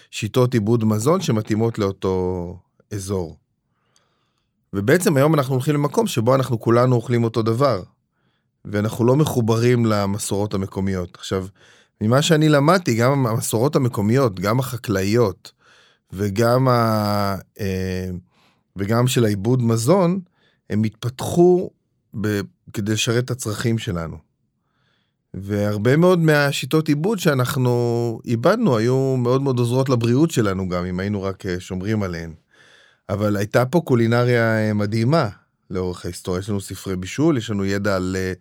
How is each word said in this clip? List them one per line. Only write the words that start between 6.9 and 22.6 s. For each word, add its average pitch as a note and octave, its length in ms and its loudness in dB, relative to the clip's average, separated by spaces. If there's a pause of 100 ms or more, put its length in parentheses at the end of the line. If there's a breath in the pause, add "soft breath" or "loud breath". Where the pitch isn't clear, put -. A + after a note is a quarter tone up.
אוכלים A#2 280 0
אותו A2+ 180 0
דבר, A2+ 420 0 (840)
ואנחנו G#2 400 -2
לא B2 100 6
מחוברים A#2+ 680 2
למסורות G#2 680 -2
המקומיות. F#2+ 640 -4
עכשיו, F#2+ 300 -6 (560 soft breath)
ממה A#2 200 2
שאני D#3 280 2
למדתי, D3+ 460 2
גם B2+ 320 2
המסורות A2+ 480 0
המקומיות, A#2 640 0
גם G#2 200 0
החקלאיות, G#2+ 920 -2 (600 soft breath)
וגם A2+ 540 2
ה-, G#2+ 680 0 (240)
אה, F#2 500 -4 (640)
וגם A2+ 320 0
של B2 180 2
העיבוד G#2+ 380 0
מזון, E3 560 2 (500)
הם G#2 140 0
התפתחו F3 840 0 (520)
ב-, G#2 200 -2 (320)